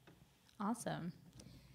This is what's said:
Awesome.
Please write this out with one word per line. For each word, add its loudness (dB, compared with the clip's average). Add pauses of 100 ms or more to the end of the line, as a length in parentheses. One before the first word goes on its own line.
(600)
Awesome. 4 (640)